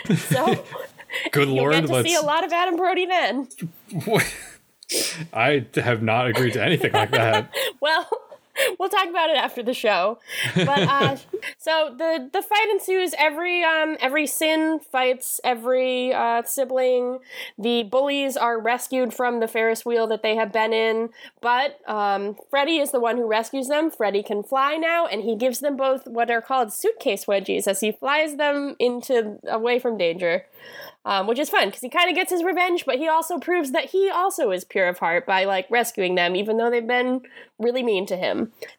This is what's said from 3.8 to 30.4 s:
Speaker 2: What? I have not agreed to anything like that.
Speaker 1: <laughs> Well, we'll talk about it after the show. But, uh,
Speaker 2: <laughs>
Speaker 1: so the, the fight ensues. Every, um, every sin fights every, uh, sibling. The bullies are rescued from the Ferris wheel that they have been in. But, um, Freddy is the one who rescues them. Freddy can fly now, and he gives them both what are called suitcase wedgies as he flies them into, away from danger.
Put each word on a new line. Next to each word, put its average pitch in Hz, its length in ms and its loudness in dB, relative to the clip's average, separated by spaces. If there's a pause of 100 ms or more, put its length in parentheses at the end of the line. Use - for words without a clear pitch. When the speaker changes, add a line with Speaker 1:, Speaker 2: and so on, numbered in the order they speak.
Speaker 2:
What? 214 300 2 (1000)
I 127 340 2 (100)
have 120 260 2
not 113 240 2
agreed 120 280 2
to 113 80 0
anything 151 300 2
like 831 200 2
that. 131 380 2 (140)
Speaker 1:
<laughs> - 160 -6
Well, 320 280 2 (720)
we'll 370 100 0
talk 392 200 2
about 339 220 2
it 302 60 2
after 240 280 -2
the 247 100 -2
show. 208 440 2 (360)
But, 262 280 2
uh, 269 340 2 (220)
Speaker 2:
<laughs> - 200 -10
Speaker 1:
so 311 380 0
the, 311 360 -2
the 392 100 0
fight 415 280 2
ensues. 370 480 0
Every, 339 460 0
um, 311 360 2
every 277 260 0
sin 311 520 0
fights 254 640 -2
every, 254 720 0
uh, 233 300 0
sibling. 254 760 0 (400)
The 233 240 0
bullies 269 540 0
are 233 240 0
rescued 247 520 0
from 240 280 -2
the 226 80 0
Ferris 226 360 0
wheel 233 220 2
that 214 160 -2
they 220 140 0
have 214 160 0
been 220 200 2
in. 226 380 0 (300)
But, 247 480 0
um, 202 480 -2 (120)
Freddy 285 300 2
is 285 140 0
the 254 80 0
one 233 160 0
who 240 100 0
rescues 226 420 -2
them. 302 220 0
Freddy 202 320 0
can 208 220 -4
fly 269 320 0
now, 330 300 0
and 208 160 -6
he 226 120 -2
gives 247 260 0
them 285 160 -2
both 269 300 0
what 233 240 -2
are 226 120 0
called 247 300 0
suitcase 277 520 -2
wedgies 196 420 -2
as 196 140 0
he 220 100 0
flies 294 460 0
them 285 420 0
into, 240 600 0 (100)
away 240 320 0
from 233 180 -2
danger. 175 480 0 (600)